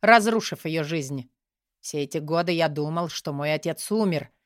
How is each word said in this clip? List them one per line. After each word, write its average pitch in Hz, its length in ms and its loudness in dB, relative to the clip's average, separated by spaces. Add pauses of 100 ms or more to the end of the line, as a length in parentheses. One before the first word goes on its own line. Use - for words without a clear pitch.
разрушив 220 640 4
её 160 180 -2
жизнь. 139 460 -6 (500)
Все 147 220 -4
эти 143 160 -4
годы 165 340 0
я 165 160 2
думал, 151 400 -2
что - 240 -8
мой 147 220 -2
отец 156 360 -4
умер, 202 400 0 (160)